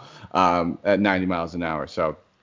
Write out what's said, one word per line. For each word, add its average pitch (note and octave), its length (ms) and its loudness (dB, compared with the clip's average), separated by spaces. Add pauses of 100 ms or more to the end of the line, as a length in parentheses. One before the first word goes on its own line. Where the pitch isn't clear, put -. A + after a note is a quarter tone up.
(320)
um, F2 540 2
at G2 160 4
ninety F#2+ 240 2
miles E2+ 300 -4
an E2+ 80 -6
hour. D#2 240 -4
So D#2+ 280 -2 (280)